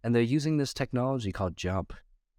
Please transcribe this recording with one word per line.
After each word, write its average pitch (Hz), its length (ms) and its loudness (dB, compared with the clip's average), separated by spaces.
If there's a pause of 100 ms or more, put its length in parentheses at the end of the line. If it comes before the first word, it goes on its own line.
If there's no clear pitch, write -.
And 120 100 2
they're 120 80 6
using 147 360 2
this 139 160 -2
technology 127 580 -2
called 92 240 -2
Jump 92 380 -4 (460)